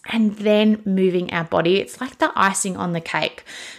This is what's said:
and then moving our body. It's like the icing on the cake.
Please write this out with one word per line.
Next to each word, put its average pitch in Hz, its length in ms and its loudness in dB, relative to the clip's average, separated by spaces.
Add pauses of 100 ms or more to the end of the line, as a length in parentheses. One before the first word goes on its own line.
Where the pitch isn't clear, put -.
and 214 260 2
then 214 500 4
moving 185 480 2
our 165 120 -2
body. 175 340 2
It's - 220 -8
like 262 180 -10
the 320 160 2
icing 190 400 0
on 185 160 -4
the 170 100 -4
cake. - 440 -4 (340)